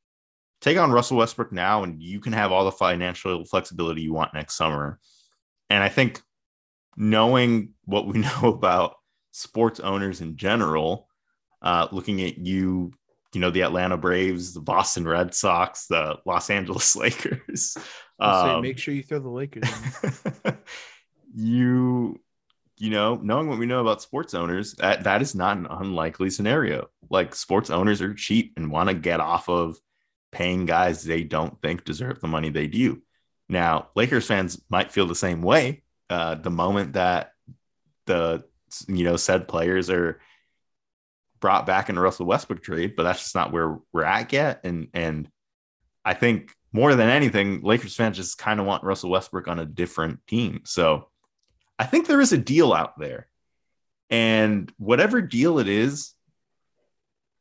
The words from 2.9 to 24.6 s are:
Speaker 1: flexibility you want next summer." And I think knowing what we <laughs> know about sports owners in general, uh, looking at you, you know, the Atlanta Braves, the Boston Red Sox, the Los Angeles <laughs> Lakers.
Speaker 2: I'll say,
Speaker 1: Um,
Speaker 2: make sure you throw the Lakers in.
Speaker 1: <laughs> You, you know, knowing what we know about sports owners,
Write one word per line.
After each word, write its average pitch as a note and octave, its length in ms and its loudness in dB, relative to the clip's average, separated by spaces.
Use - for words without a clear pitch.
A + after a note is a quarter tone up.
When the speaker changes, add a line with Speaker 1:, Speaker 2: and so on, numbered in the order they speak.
Speaker 1:
flexibility E2+ 560 -4
you D#2+ 100 -4
want D#2 220 -4
next D2+ 220 -10
summer." D2 440 -2
And G2+ 120 4
I G2 60 4
think B2+ 320 0
knowing A2+ 760 4
what G2 200 0
we G#2+ 120 -2
<laughs> - 20 4
know C3 220 -2
about F#2 540 2
sports - 480 -2
owners G2 400 -4
in E2 160 -10
general, E2+ 720 0
uh, F2 280 2
looking F#2+ 320 -4
at F2+ 140 -4
you, F#2 560 -2
you F2+ 80 -4
know, F2+ 100 2
the F2+ 120 2
Atlanta F2+ 340 0
Braves, F2+ 560 0
the E2+ 80 -12
Boston F2 480 0
Red F2 260 0
Sox, F2+ 520 0
the D#2 400 -2
Los F2 240 -2
Angeles F#2+ 460 0
<laughs> - 0 -
Lakers. - 800 -4
Speaker 2:
I'll F#2+ 260 4
say, E2+ 60 4
Speaker 1:
Um, E2 120 0
Speaker 2:
make C3 160 -6
sure - 140 -8
you C#3 100 -6
throw D3 180 -8
the C3 100 -10
Lakers B2+ 340 -8
in. - 180 -4
Speaker 1:
<laughs> - 720 -20
You, B2 840 2
you G#2+ 100 -4
know, G#2+ 340 2
knowing C3 260 0
what B2 100 -4
we A#2 80 -2
know B2+ 140 0
about A2+ 200 0
sports - 320 -8
owners, F2+ 420 -2